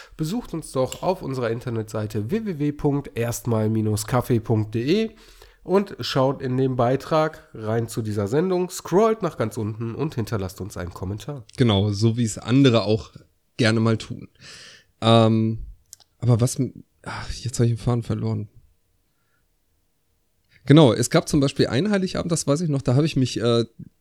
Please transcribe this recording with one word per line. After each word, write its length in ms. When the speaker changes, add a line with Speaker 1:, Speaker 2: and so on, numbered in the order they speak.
Speaker 1:
besucht 380
uns 180
doch 320
auf 180
unserer 280
Internetseite 840
w 120
w 140
w 140
punkt 440
erstmal 540
minus 380
kaffee 320
punkt 340
de 360
und 380
schaut 420
in 140
den 180
Beitrag 800
rein 320
zu 160
dieser 240
Sendung, 420
scrollt 540
nach 160
ganz 180
unten 380
und 220
hinterlasst 440
uns 160
einen 160
Kommentar. 520
Speaker 2:
Genau, 360
so 240
wie 80
es 140
andere 440
auch 300
gerne 200
mal 180
tun. 300
Ähm, 580
aber 220
was 160
m-, 260
ach, 300
jetzt 260
hab 60
ich 80
den 40
Faden 240
verloren. 460
Genau, 280
es 180
gab 180
zum 120
Beispiel 260
einen 240
Heiligabend, 400
das 160
weiß 140
ich 80
noch, 140
da 120
hab 100
ich 120
mich, 240
äh, 240